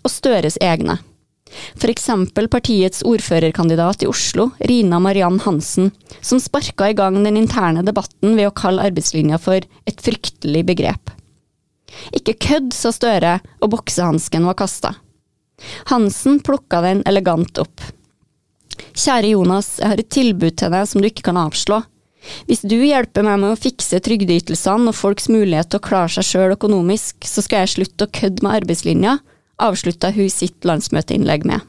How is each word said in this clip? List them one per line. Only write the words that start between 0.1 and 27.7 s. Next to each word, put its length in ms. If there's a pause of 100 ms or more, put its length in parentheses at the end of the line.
Støres 540
egne. 320 (540)
For 400
eksempel 600
partiets 560
ordførerkandidat 1000
i 60
Oslo, 380 (220)
Rina 320
Mariann 400
Hansen, 480 (320)
som 200
sparket 500
i 60
gang 260
den 140
interne 480
debatten 520
ved 100
å 60
kalle 320
arbeidslinja 560
for 160
et 440
fryktelig 640
begrep. 440 (1040)
«Ikke 240
kødd», 360
sa 200
Støre, 440 (200)
og 160
boksehansken 720
var 160
kastet. 360 (920)
Hansen 560
plukket 400
den 240
elegant 520
opp. 200 (1120)
«Kjære 400
Jonas, 440
jeg 120
har 100
et 100
tilbud 460
til 160
deg 160
som 140
du 80
ikke 160
kan 120
avslå. 440 (640)
Hvis 220
du 80
hjelper 500
meg 160
med 120
å 40
fikse 460
trygdeytelsene 880
og 40
folks 360
mulighet 400
til 80
å 40
klare 300
seg 140
selv 260
økonomisk, 720
så 160
skal 220
jeg 100